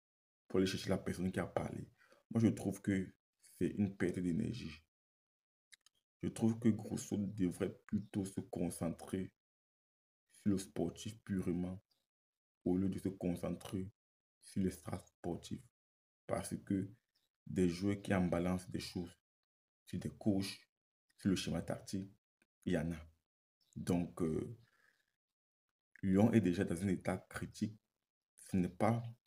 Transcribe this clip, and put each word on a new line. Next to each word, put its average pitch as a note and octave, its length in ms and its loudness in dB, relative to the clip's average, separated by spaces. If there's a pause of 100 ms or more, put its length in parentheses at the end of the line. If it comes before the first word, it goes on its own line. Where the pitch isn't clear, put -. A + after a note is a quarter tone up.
(480)
pour - 80 -2
aller F#2 100 6
chercher - 220 -2
la F#2+ 80 4
personne F#2 340 -2
qui F#2+ 80 -2
a E2+ 80 0
parlé. - 400 -4 (440)
Moi, A#2 100 2
je A2 80 8
trouve G2 320 0
que F#2+ 340 0 (280)
c'est - 260 -2
une G2 260 0
perte F#2 240 -2
d'énergie. E2 640 -2 (1400)
Je F2+ 60 0
trouve A2+ 300 2
que A#2 120 4
Grosso - 480 -2
devrait F#2+ 680 0
plutôt G2+ 380 -2
se F#2+ 160 -6
concentrer F2 920 -4 (1000)
sur - 180 -2
le F#2+ 80 4
sportif - 680 -4
purement F#2 540 -2 (840)
au F2+ 100 2
lieu F#2+ 140 2
de F2+ 100 -2
se F#2+ 120 -2
concentrer F2 800 -4 (480)
sur - 220 -2
le F#2 80 2
staff - 360 -8
sportif. - 540 -8 (640)
Parce - 300 -4
que G2 340 -2 (560)
des F#2 220 4
joueurs G2 320 0
qui G2+ 140 0
en F#2 100 4
balancent F2+ 460 0
des - 100 -6
choses - 340 -6 (720)
sur F2+ 160 -8
des D#2 180 -6
coachs, G2 400 0 (600)
sur - 100 0
le F#2 80 6
schéma D#2+ 240 -2
tactique, - 500 -6 (540)
il F#2 80 0
y E2+ 60 4
en D#2+ 120 0
a. D#2+ 160 -8 (720)
Donc, F2 460 0
euh, D#2 360 -2 (1400)
Lyon G2 320 6
est A2+ 80 8
déjà F#2 240 4
dans F2 160 -2
un G2 60 0
état F#2 320 0 (100)
critique. - 480 -6 (600)
Ce - 200 -4
n'est F2+ 120 4
pas, A2+ 340 2 (240)